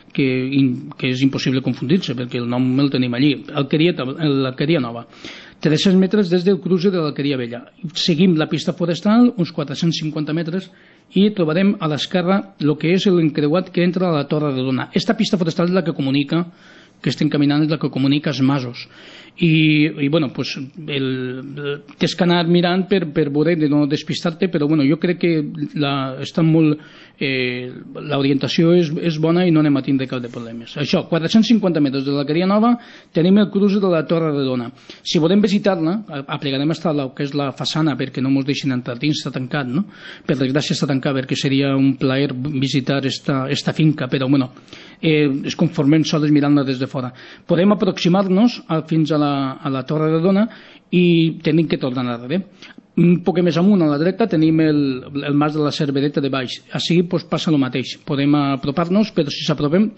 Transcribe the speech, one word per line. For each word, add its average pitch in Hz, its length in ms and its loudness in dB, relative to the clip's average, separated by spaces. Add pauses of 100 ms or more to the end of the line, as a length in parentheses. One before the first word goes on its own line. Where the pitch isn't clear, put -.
(140)
que, 139 140 0 (260)
in-, 131 420 0
que 131 140 -4
és 127 160 -2
impossible 131 400 0
confundir-se, 135 500 -2
perquè 123 240 -6
el 120 80 -6
nom 127 220 0 (100)
el 139 140 2
tenim 123 240 0
allí. 143 160 4 (180)
Alqueria, 151 460 0
l'Alqueria 135 840 0
Nova. 117 280 -6 (500)
Tres-cents 170 400 2
metres 190 320 2
des 175 160 0
del 196 160 2
cruce 180 320 2
de 175 80 0
l'Alqueria 143 400 -2
Vella. 120 240 -10 (320)
Seguim 175 400 2
la 151 100 0
pista - 300 -4
forestal, 214 580 2
uns 170 160 -2
quatre-cents 156 540 -4
cinquanta 156 320 -4
metres, 170 320 -6 (480)
i 208 160 6
trobarem 190 460 0
a 160 100 -4
l'esquerra 180 520 0 (200)
lo 147 160 2
que 156 160 0
és 190 160 0
l'encreuat 165 640 2
que 175 80 0
entra 180 300 0
a - 20 0
la 143 160 -2
Torre 151 240 -2
Redona. 131 400 -4
Esta 220 240 -2
pista 214 240 0
forestal 170 300 -2
és - 20 0
la 190 140 0
que 156 100 -4
comunica, 143 480 -2 (560)
que - 80 -4
estem 147 240 0
caminant, 147 320 2
és 151 60 -2
la 156 100 -2
que 147 80 -2
comunica 139 400 0
els 135 160 -2
masos. 127 400 -2 (520)
I, 156 480 4 (160)
i 139 80 0
bueno, 151 240 0
pues, - 240 -8
el, 139 480 -8
el, 135 760 -8 (200)
tens 170 160 -2
que 185 80 0
anar 175 240 2
mirant 175 400 2
per, 190 140 2 (100)
per 156 160 0
veure 151 260 2
de 151 140 2
no 147 160 2
despistar-te, 156 640 -4
però 147 160 -2
bueno, 156 160 2
jo 143 160 2
crec 175 240 -2
que 170 120 2 (440)
la, 139 480 -2
està - 160 -4
molt, 156 400 4 (400)
eh, 127 480 -4 (320)
l'orientació 143 720 2
és, 175 240 4
és 156 240 -2
bona 165 240 2
i 170 80 4
no 156 80 4
anem 147 160 4
a 131 80 -2
tindre 131 240 0
cap 127 140 -6
de 120 100 -12
problemes. 117 480 -12
Això, 151 240 0
quatre-cents 175 480 2
cinquanta 180 320 2
metres 135 220 0
de 143 80 0
l'Alqueria 151 340 0
Nova, 214 220 4 (420)
tenim 180 240 4
el 208 160 4
cruce 196 240 2
de 190 160 2
la 156 160 2
Torre 165 240 0
Redona. 127 380 -4 (340)
Si - 160 0
volem 190 240 4
visitar-la, 180 480 0 (160)
a-, 139 140 -10 (160)
aplegarem 143 340 -2
hasta 151 240 -2
la, 139 160 -2
que 143 160 -6
és 147 80 -8
la 139 160 -2
façana, 151 400 -2
perquè 127 320 -4
no 135 80 2
mos 135 160 0
deixin 135 240 -2
entrar 123 240 -6
dins, 143 240 -2
està 139 160 -8
tancat, 127 320 -4
no? 170 160 -2 (400)
Per 135 160 -2
desgràcia 135 320 0
està 151 160 -2
tancat, 139 240 -2
perquè 131 240 -4
seria 139 400 0
un 135 240 4
plaer 135 320 0
visitar 131 720 -2
esta, 131 380 -2 (100)
esta - 240 -4
finca, 151 320 2
però 135 160 -2
bueno, 135 240 2 (480)
eh, 151 320 2 (160)
es 127 80 -6
conformen 156 560 2
soles 151 240 2
mirant-la 143 320 4
des 131 160 -4
de 131 80 -4
fora. 123 240 -8 (320)
Podem 185 320 4
aproximar-nos 190 880 2
a, 160 240 -2
fins 160 240 2
a 151 80 2
la, 147 60 2 (320)
a 147 100 -6
la 135 140 -2
Torre 156 240 -2
Redona 190 380 2 (500)
i 165 480 4
tenim 160 240 2
que 170 140 -2
tornar 127 240 -4
darrere. 123 400 -4 (520)
Un 170 240 4
poc 180 240 0
més 160 140 0
amunt, 190 240 4
a 151 80 2
la 143 100 0
dreta, 190 300 0
tenim 160 320 2
el, 151 160 2 (480)
el 143 100 0
mas 151 160 2
de 156 80 -2
la 147 140 -2
Cervereta 143 480 -2
de 131 100 -2
Baix. 127 220 -4 (180)
Així, 170 300 2
pues, 175 260 -4
passa 165 220 -2
el 147 100 4
mateix. 127 360 -4 (100)
Podem 143 320 0
apropar-nos, 151 720 0
però 151 160 0
si - 160 -8
s'apropem, 160 520 2